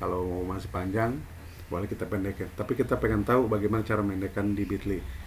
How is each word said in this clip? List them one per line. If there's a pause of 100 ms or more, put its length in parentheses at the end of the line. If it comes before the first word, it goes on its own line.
Kalau
masih
panjang, (560)
boleh
kita
pendekin.
Tapi
kita
pengen
tahu
bagaimana
cara
mendekkan
di
Bitly. (260)